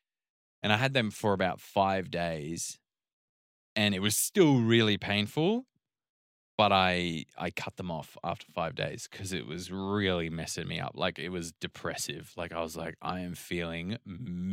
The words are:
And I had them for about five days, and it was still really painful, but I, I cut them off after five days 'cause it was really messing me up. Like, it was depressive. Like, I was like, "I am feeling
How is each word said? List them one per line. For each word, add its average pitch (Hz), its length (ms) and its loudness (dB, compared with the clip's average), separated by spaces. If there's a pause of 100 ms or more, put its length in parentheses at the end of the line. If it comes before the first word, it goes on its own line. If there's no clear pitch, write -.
(640)
And 104 80 2
I 104 60 4
had 135 160 0
them 113 180 2
for 104 220 2
about 92 260 0
five 95 500 0
days, 82 680 -4 (960)
and 104 180 4
it 92 60 0
was 104 160 2
still 147 460 6
really 113 360 6
painful, 151 680 0 (920)
but 104 140 6
I, 90 540 4 (120)
I 87 140 -4
cut - 260 -10
them 90 140 -8
off 76 320 -8
after 87 280 -6
five 82 220 -4
days - 340 -6
'cause 95 240 -10
it 73 140 -6
was 85 260 -8
really 95 580 0
messing 82 380 -6
me 85 120 -6
up. - 160 -6
Like, 85 240 -2
it 78 100 -6
was 85 220 -6
depressive. - 840 -8
Like, 85 160 -8
I 85 100 -4
was 82 140 -6
like, 82 260 -8
"I 90 180 -4
am 90 160 -6
feeling 85 600 -6 (560)